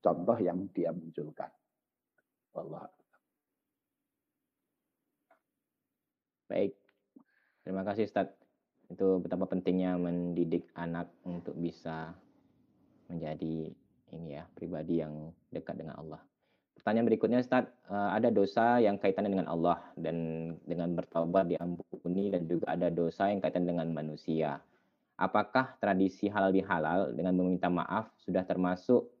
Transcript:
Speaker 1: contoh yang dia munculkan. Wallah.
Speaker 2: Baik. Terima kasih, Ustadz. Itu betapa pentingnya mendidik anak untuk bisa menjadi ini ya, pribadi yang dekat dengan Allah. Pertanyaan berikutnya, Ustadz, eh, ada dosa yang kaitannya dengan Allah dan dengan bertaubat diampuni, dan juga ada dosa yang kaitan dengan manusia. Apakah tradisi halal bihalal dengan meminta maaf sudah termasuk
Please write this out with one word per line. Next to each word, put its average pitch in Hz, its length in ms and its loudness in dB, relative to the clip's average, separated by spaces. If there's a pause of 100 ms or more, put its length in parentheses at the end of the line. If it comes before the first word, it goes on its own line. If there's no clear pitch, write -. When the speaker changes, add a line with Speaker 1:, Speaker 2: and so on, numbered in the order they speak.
Speaker 1:
contoh 87 400 2
yang 92 320 0
dia 85 180 0
munculkan. 80 600 -10 (1040)
Wallah. - 320 -12 (3500)
Speaker 2:
Baik. - 260 0 (880)
Terima 95 240 -6
kasih, 101 240 -2
Ustadz. - 260 -2 (560)
Itu 92 320 2
betapa 90 240 -2
pentingnya 92 480 0
mendidik 87 800 0
anak 85 380 -8 (100)
untuk 85 320 -10
bisa 82 600 -8 (920)
menjadi 80 640 -6 (400)
ini 82 240 -12
ya, - 220 -14
pribadi 82 420 -4
yang 78 320 -6 (220)
dekat 80 260 -10
dengan 76 220 -12
Allah. 78 180 -14 (560)
Pertanyaan 113 320 0
berikutnya, 113 380 4
Ustadz, 127 260 2 (220)
eh, 101 240 0
ada 117 160 4
dosa 113 480 4
yang 101 160 4
kaitannya 98 400 2
dengan 87 160 0
Allah 85 260 2 (160)
dan 80 220 -4 (480)
dengan 85 320 -2
bertaubat 85 560 0
diampuni, 87 800 -4
dan 85 160 -2
juga 85 240 0
ada 87 160 0
dosa 85 400 0
yang 101 160 0
kaitan 87 240 0
dengan 82 240 -2
manusia. 78 680 -2 (600)
Apakah 107 560 2
tradisi 98 560 2
halal 98 180 4
bihalal 92 640 2
dengan 90 240 0
meminta 90 320 2
maaf 90 400 -2 (160)
sudah 92 240 2
termasuk 92 560 2 (160)